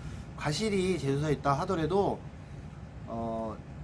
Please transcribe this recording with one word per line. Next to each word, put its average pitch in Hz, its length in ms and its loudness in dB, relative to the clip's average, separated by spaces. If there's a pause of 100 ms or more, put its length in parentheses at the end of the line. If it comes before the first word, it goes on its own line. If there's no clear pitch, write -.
(360)
과실이 185 640 2
제조사에 139 360 2
있다 143 260 2
하더라도, 175 580 4 (880)
어, 113 480 -4 (300)